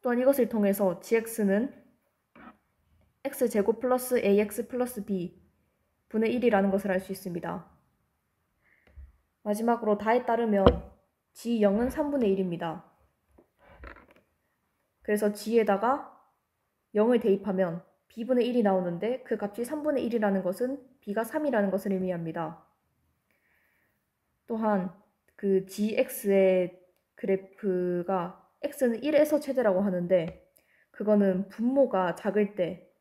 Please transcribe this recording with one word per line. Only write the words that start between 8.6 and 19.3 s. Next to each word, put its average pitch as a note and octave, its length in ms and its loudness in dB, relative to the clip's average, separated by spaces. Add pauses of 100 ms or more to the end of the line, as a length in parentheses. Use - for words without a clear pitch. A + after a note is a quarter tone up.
마지막으로 G#3+ 560 0
다에 A3+ 260 2
따르면 A3+ 400 2 (720)
지영은 A3+ 560 2
삼분의 C#4+ 420 0
일입니다. E3+ 580 -4 (2000)
그래서 G#3 300 0
G에다가 A3 840 0 (760)
영을 A3+ 260 2
대입하면 F#3+ 640 -2 (240)
B분의 A#3+ 400 -2
일이 A#3+ 140 2
나오는데 F#3+ 600 0
그 A3+ 160 -4